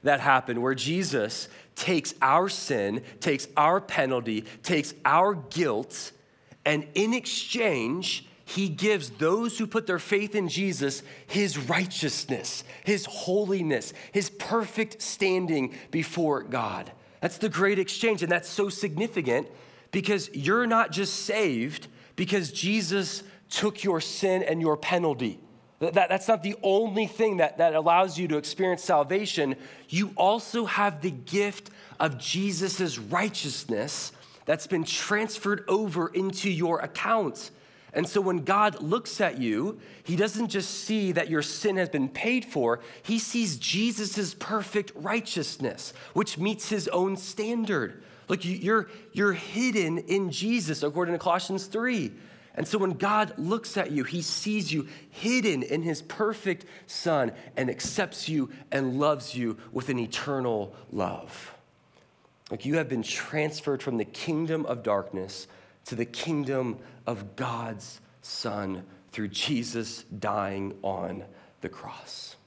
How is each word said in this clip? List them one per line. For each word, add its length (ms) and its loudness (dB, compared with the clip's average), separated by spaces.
that 160 6
happened 420 4
where 140 2
Jesus 720 0
takes 440 0
our 280 6
sin, 520 0
takes 340 0
our 240 6
penalty, 640 0
takes 300 0
our 280 6
guilt, 800 -2
and 280 2
in 200 2
exchange, 1120 0
he 240 -2
gives 440 0
those 460 2
who 100 -2
put 200 -2
their 120 0
faith 360 0
in 140 0
Jesus 540 -2
his 300 0
righteousness, 1080 -2
his 220 2
holiness, 880 0
his 200 0
perfect 680 -2
standing 760 2
before 520 0
God. 480 -4
That's 160 -2
the 120 0
great 300 4
exchange, 440 2
and 80 2
that's 160 2
so 220 0
significant 800 0
because 420 0
you're 320 2
not 240 4
just 360 -2
saved 600 0
because 340 0
Jesus 760 0
took 340 0
your 160 4
sin 420 2
and 200 2
your 160 4
penalty. 600 2
Th-, 120 2
that, 140 6
that's 220 2
not 140 4
the 200 -4
only 440 4
thing 300 2
that, 200 4
that 180 6
allows 420 6
you 120 0
to 80 2
experience 480 0
salvation. 720 2
You 260 0
also 480 2
have 380 0
the 100 -2
gift 600 -2
of 180 0
Jesus' 800 -2
righteousness 1160 -2
that's 220 0
been 180 2
transferred 840 -2
over 400 0
into 420 -2
your 300 2
account. 720 -2
And 160 0
so 140 2
when 240 2
God 380 4
looks 360 -2
at 200 2
you, 400 0
he 120 -2
doesn't 340 2
just 200 -2
see 440 0
that 140 2
your 140 2
sin 360 0
has 120 2
been 180 2
paid 380 0
for, 360 2
he 160 0
sees 400 0
Jesus' 800 -2
perfect 580 -2
righteousness, 1000 -4
which 240 0
meets 320 -2
his 200 0
own 280 2
standard. 840 -2
Look, 180 -2
you, 120 0
you're, 320 2
you're 220 2
hidden 640 0
in 320 0
Jesus, 540 0
according 320 0
to 40 -2
Colossians 460 0
three. 460 0
And 140 -4
so 100 0
when 140 2
God 480 2
looks 360 -2
at 160 0
you, 120 0
he 180 -4
sees 500 -2
you 160 -2
hidden 540 2
in 180 0
his 220 -2
perfect 640 -2
Son 460 2
and 140 0
accepts 580 -4
you 220 0
and 280 0
loves 340 2
you 240 -2
with 180 -4
an 80 0
eternal 800 -2
love. 640 -4
Look, 140 -8
you 120 2
have 100 0
been 160 -2
transferred 800 -2
from 160 -2
the 80 0
kingdom 640 -2
of 160 -4
darkness 640 -4
to 60 -6
the 100 0
kingdom 720 -2
of 280 -8
God's 640 -6
Son 640 -4
through 180 -4
Jesus 760 -2
dying 800 -2
on 400 -4
the 80 -6
cross. 640 -14